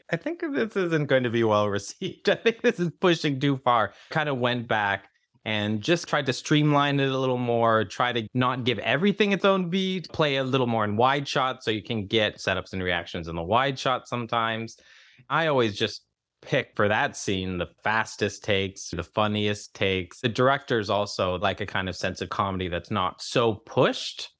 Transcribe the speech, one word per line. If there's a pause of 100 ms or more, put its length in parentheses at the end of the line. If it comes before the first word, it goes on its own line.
"I
think
this
isn't
going
to
be
well
received.
<laughs>
I
think
this
is (100)
pushing
too
far." (160)
Kind
of
went
back (380)
and
just
tried
to
streamline
it
a
little
more,
try
to
not
give
everything
its
own
beat,
play
a
little
more
in
wide
shots
so
you
can
get
setups
and
reactions
in
the
wide
shot
sometimes. (520)
I
always
just (400)
pick
for
that
scene
the (160)
fastest
takes,
the
funniest
takes.
The
directors
also
like
a
kind
of
sense
of
comedy
that's
not
so
pushed (100)